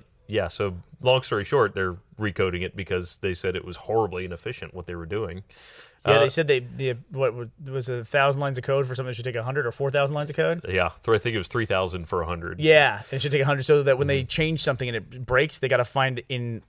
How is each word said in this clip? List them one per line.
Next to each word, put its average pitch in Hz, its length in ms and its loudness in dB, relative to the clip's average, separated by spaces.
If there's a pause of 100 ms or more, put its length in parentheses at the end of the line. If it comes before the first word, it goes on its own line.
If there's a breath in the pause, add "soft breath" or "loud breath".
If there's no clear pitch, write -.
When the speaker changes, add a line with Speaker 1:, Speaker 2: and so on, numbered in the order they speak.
(260)
Speaker 1:
yeah, 101 220 -2
so 98 260 -4 (260)
long 127 220 4
story 104 220 -2
short, 113 300 2
they're 92 220 -2 (240)
recoding 92 420 0
it 92 140 -6
because 90 420 -6
they 95 160 -2
said 92 220 -4
it 85 80 -8
was 87 140 -12
horribly 98 480 0
inefficient 85 480 -10
what 90 120 -12
they 87 80 -10
were 85 120 -10
doing. 95 360 -6 (640 loud breath)
Speaker 2:
Yeah, 113 120 6
Speaker 1:
Uh, - 20 6
Speaker 2:
they 120 80 6
said 156 180 2
they, 139 140 4
the, 123 360 -4 (140)
what 131 240 0 (340)
was 131 200 -4
it, 123 100 -4
a 117 60 -8
thousand 139 360 2
lines 139 180 -4
of 123 40 -6
code 139 240 0
for 127 80 -10
something 127 140 -6
that 123 80 -6
should 117 80 -8
take 123 100 -6
a 117 80 -2
hundred 131 240 -2
or 113 60 -2
four 139 180 -2
thousand 143 240 2
lines 147 160 -4
of 143 60 -12
code? 165 320 0
Speaker 1:
Yeah, 90 220 2 (140)
th-, 113 120 4
I - 20 4
think 117 160 -2
it 110 40 0
was 90 100 -4
three 117 180 -2
thousand 92 400 -2
for 90 160 0
a 80 40 -6
hundred. 87 340 -6
Speaker 2:
Yeah, 147 500 6
it 135 100 -4
should 139 120 -2
take 143 100 4
a - 20 2
hundred 139 200 0
so 147 180 6
that 135 160 4
when 143 80 0
they 139 140 2
Speaker 1:
Mm-hmm. 127 80 -4
Speaker 2:
change 160 340 0
something 131 260 0
and 117 80 -4
it 120 300 -12
breaks, 135 320 2
they - 80 0
gotta 123 180 4
find 131 440 -2
in 120 400 -6